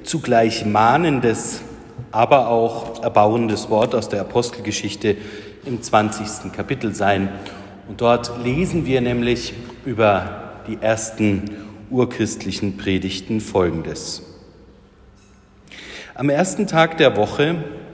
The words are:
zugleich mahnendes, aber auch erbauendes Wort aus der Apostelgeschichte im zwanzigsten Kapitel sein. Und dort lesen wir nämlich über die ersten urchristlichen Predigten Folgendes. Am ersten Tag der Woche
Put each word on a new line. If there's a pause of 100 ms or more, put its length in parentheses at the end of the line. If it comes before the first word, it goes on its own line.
zugleich
mahnendes, (500)
aber
auch
erbauendes
Wort
aus
der
Apostelgeschichte (500)
im
zwanzigsten
Kapitel
sein. (580)
Und
dort
lesen
wir
nämlich (320)
über (240)
die
ersten (320)
urchristlichen
Predigten
Folgendes. (1900)
Am
ersten
Tag
der
Woche (280)